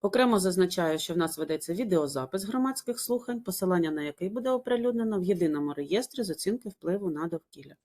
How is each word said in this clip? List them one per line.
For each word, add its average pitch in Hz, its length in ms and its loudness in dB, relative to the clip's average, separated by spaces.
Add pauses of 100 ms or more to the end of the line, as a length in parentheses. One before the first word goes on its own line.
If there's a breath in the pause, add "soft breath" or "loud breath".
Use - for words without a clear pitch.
Окремо 233 380 4
зазначаю, 180 600 2
що 165 140 -4
в 165 40 0
нас 160 200 0
ведеться 156 360 -4
відеозапис 170 720 0
громадських 254 560 -2
слухань, 240 420 -4
посилання 185 500 2
на 151 120 -2
який 175 260 -4
буде 240 200 -2
оприлюднено 233 720 0
в 180 40 0
єдиному 156 500 2
реєстрі 185 500 -2
з 190 60 -4
оцінки 208 400 -4
впливу 185 400 -2
на 156 180 -4
довкілля. 143 580 -10